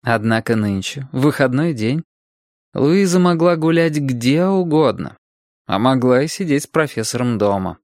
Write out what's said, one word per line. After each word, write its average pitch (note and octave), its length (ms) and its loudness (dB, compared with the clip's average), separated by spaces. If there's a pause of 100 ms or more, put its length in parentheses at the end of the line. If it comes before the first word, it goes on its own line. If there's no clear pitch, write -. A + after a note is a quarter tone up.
Однако A2+ 520 0
нынче, G#2+ 560 -4
в C3 100 -4
выходной C#3+ 520 0
день, B2 300 -2 (680)
Луиза F3+ 460 2
могла F3 360 2
гулять D#3+ 420 0
где C3+ 480 0
угодно, D#3+ 720 0 (500)
а F#2+ 120 -2
могла B2+ 440 2
и D#3+ 40 -2
сидеть D3+ 360 -2
с - 40 -14
профессором B2 720 -2
дома. G2 460 0